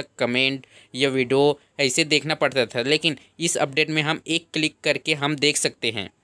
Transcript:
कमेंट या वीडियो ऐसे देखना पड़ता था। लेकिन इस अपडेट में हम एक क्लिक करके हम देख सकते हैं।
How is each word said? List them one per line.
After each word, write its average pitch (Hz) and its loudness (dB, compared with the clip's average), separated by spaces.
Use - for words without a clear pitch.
कमेंट 131 0
या 135 0
वीडियो 135 2
ऐसे 143 2
देखना 151 0
पड़ता 131 0
था। 123 -4
लेकिन 151 0
इस 170 -2
अपडेट 151 0
में 156 0
हम 156 -2
एक 160 -2
क्लिक 156 -2
करके 151 0
हम 147 -2
देख 147 2
सकते 123 -2
हैं। 104 -8